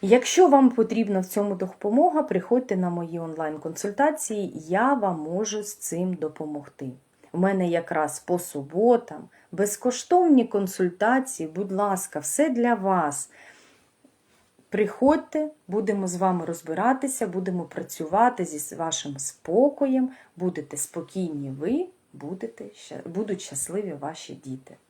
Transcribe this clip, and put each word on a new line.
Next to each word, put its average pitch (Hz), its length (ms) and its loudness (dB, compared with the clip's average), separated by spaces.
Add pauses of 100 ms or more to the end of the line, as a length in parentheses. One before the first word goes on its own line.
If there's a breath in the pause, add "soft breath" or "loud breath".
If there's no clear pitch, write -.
Якщо 254 440 6
вам 269 220 8
потрібна 220 500 0
в 185 60 -2
цьому 202 300 -2
допомога, 240 680 2
приходьте 254 540 0
на 180 120 0
мої 170 300 -6
онлайн-консультації, 175 1300 -4 (140)
я 220 260 2
вам 196 260 0
можу 202 440 -4
з - 120 -12
цим 180 380 -4
допомогти. 151 800 -8 (400 soft breath)
У 170 60 -6
мене 185 300 2
якраз 160 520 -2
по 175 200 -2
суботам 180 920 0 (220 soft breath)
безкоштовні 247 960 4
консультації, 196 1040 0
будь 190 220 -6
ласка, 190 480 -2
все 294 300 0
для 240 240 2
вас. 185 560 0 (1400 loud breath)
Приходьте, 302 800 2 (180)
будемо 202 400 -2
з 180 80 -6
вами 180 300 2
розбиратися, 214 840 -2
будемо 180 360 -4
працювати 190 840 0
зі 156 140 -10
с-, - 160 -10
вашим 156 440 -6
спокоєм, 262 920 0 (280 loud breath)
будете 165 400 -6
спокійні 156 720 -6
ви, 185 360 -2 (280)
будете 190 600 -12
ща-, - 360 -16
будуть 196 320 -6
щасливі 175 580 -8
ваші 143 340 -10
діти. 135 420 -14 (140)